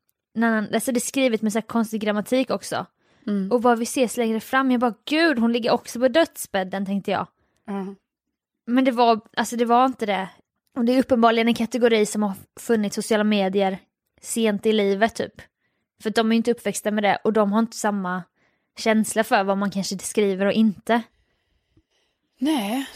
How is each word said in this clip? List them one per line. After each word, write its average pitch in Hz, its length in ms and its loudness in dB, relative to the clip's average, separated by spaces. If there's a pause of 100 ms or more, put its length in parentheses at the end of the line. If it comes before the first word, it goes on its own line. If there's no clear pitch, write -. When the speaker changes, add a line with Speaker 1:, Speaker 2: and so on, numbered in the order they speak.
(360)
Speaker 1:
En 226 80 0
annan, 220 300 0
alltså 233 180 -2
det 240 60 -2
är 240 40 0
skrivet 254 400 0
med 214 120 -2
så 226 60 -2
här - 80 -6
konstig 220 340 -4
grammatik 214 500 -2
också. - 340 -6 (420)
Speaker 2:
Mm. 202 240 -4
Speaker 1:
Och 240 100 2
vad 233 180 4
vi 233 40 -4
ses 233 340 -2
längre 220 220 -2
fram, 262 320 0
jag 247 80 2
bara, 240 140 0 (120)
gud, 311 340 2
hon 233 140 2
ligger 240 180 -2
också - 280 -4
på 254 80 4
dödsbädden, 196 760 -2
tänkte 196 260 -4
jag. 170 160 -2 (380)
Speaker 2:
Ja. 196 200 -8 (840)
Speaker 1:
Men 254 180 2
det 269 60 4
var, 233 280 2 (180)
alltså 233 180 -4
det 233 100 0
var 240 200 4
inte 254 200 -4
det. 190 220 -4 (500)
Och 233 80 0
det 240 100 4
är 262 40 6
uppenbarligen 226 480 4
en 233 60 2
kategori 226 520 2
som 208 180 -4
har 196 100 -4 (260)
funnits 214 360 -2
sociala 214 280 0
medier 190 560 0 (420)
sent 220 440 -2
i 220 60 4
livet 208 440 0
typ. - 180 -6 (720)
För 220 60 -4
de 220 220 2
är 226 40 4
ju - 20 4
inte 226 140 2
uppväxta 208 400 -4
med 214 120 -2
det 196 200 2
och 220 100 0
de 208 180 2
har 214 80 2
inte 226 180 -2
samma 185 460 -4 (540)
känsla 220 460 2
för 220 200 2
vad 196 140 0
man 196 140 -2
kanske 196 280 -6
skriver 196 460 0
och 202 80 2
inte. 220 480 2 (1400)
Speaker 2:
Nej, 262 480 -2 (100)